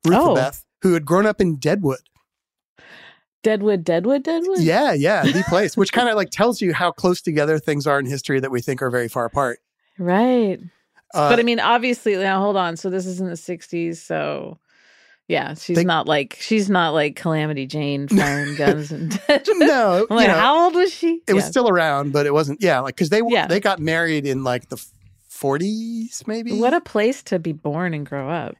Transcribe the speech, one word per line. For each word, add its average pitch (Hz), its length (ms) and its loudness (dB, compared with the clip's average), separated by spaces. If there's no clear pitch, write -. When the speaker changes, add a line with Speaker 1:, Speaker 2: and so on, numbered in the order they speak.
Speaker 1:
Ruth 165 140 4
Speaker 2:
Oh. 294 160 4
Speaker 1:
Beth, 131 300 -2
who 190 140 4
had 160 100 -2
grown 180 200 2
up 214 140 0
in 175 160 2
Deadwood. 147 460 -2
Speaker 2:
Deadwood, 208 440 0
Deadwood, 208 380 0
Deadwood? 339 360 -2
Speaker 1:
Yeah, 196 320 2
yeah, 165 320 2
the 190 240 2
place, 185 300 0
which 196 160 2
kinda, 240 220 2
like, 196 140 0
tells 226 320 0
you 180 120 0
how 175 180 0
close 180 300 -2
together 151 380 0
things 147 280 -2
are 143 120 2
in 139 60 -4
history 135 360 -2
that 135 100 -4
we 123 100 -2
think 131 200 -4
are 131 80 -2
very 120 200 -2
far 123 140 -4
apart. 123 360 -2
Speaker 2:
Right. 208 640 0
Speaker 1:
Uh, 147 160 2
Speaker 2:
But, 233 100 4
I 233 40 2
mean, 233 180 0
obviously, 240 560 0
now, 190 240 0
hold 202 160 0
on. 170 180 -2
So 185 140 -6
this 185 160 -4
is 185 160 -8
in 185 60 -4
the 170 100 -8
sixties, 170 640 -8
so, 151 580 -8
yeah, - 240 -4
she's 165 240 -4
Speaker 1:
They 170 80 2
Speaker 2:
not 160 200 0
like, 147 340 -2
she's 214 300 -2
not 170 240 2
like 147 220 0
Calamity 151 500 -4
Jane 143 420 -4
Speaker 1:
<laughs> - 20 -10
Speaker 2:
firing 143 460 0
guns 147 360 0
and 160 180 -6
<laughs> - 40 -20
Deadwood. 294 320 2
Speaker 1:
No, 226 500 4
Speaker 2:
I'm 208 80 0
like, 226 100 6
Speaker 1:
you 196 60 4
know, 160 60 4
Speaker 2:
"How 294 260 4
old 349 100 2
was 359 180 2
she?" 330 340 -2
Speaker 1:
it 208 60 4
was 196 120 2
Speaker 2:
Yeah. - 40 -8
Speaker 1:
still 240 200 2
around, 147 420 2
but 143 140 2
it 143 80 0
wasn't, 147 280 0
yeah, 160 180 4
like, 131 180 -6
'cause 180 100 0
they 202 120 2
w-, 233 180 0
Speaker 2:
Yeah. 165 100 0
Speaker 1:
they 185 140 0
got 196 180 0
married 160 460 0
in, 135 180 -2
like, 123 240 -4
the - 160 -12
forties, 220 1000 -6
maybe? 226 260 -6
Speaker 2:
What 233 200 2
a 339 60 2
place 233 440 -2
to 185 160 -4
be 165 120 -6
born 156 420 -6
and 147 120 -8
grow 139 240 -8
up. 156 300 -8